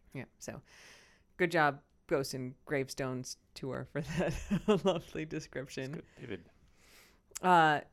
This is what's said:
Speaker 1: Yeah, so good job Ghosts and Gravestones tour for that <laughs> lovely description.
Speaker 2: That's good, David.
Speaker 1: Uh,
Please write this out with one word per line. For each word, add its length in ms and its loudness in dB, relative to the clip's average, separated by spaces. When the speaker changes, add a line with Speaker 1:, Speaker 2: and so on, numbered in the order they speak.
Speaker 1:
Yeah, 120 -10
so 220 -12
good 160 2
job 280 4
Ghosts 280 0
and 200 -8
Gravestones 720 -4
tour 380 -8
for 100 -4
that 300 -2
<laughs> 180 4
lovely 400 -2
description. 680 -8
Speaker 2:
That's 120 -10
good, 0 -
David. 200 -8
Speaker 1:
Uh, 380 6